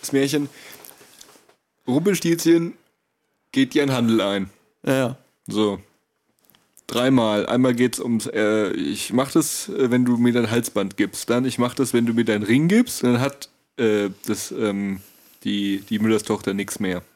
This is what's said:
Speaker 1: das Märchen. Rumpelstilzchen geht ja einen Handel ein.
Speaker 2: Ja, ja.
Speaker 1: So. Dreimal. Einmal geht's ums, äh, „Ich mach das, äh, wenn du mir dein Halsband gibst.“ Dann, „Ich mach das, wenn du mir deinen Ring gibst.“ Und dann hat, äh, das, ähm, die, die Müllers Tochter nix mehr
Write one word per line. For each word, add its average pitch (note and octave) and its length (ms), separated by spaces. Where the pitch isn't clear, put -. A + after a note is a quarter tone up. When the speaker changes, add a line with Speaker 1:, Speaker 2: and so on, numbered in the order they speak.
Speaker 1:
das - 100
Märchen. C#3 380
Rumpelstilzchen E3+ 840
geht C3+ 220
ja D3 80
einen C3+ 100
Handel A2+ 280
ein. G2 280
Speaker 2:
Ja, C#3 80
ja. C3 240
Speaker 1:
So. G#2 320
Dreimal. A#2 600
Einmal B2+ 260
geht's A#2+ 260
ums, A2+ 280
äh, G#2+ 440
„Ich - 420
mach C3+ 180
das, - 380
äh, C3 200
wenn B2 160
du A#2+ 120
mir A#2+ 160
dein A#2 180
Halsband A2 460
gibst.“ - 320
Dann, B2 160
„Ich B2 120
mach A#2+ 180
das, C3 180
wenn A#2 120
du A#2 80
mir A#2 120
deinen G#2+ 180
Ring C3 240
gibst.“ A3+ 360
Und B2 100
dann A#2+ 80
hat, - 280
äh, G#2+ 320
das, G#2 260
ähm, G2 500
die, G2+ 360
die G#2+ 100
Müllers A2 240
Tochter G2+ 300
nix G2 260
mehr F2+ 220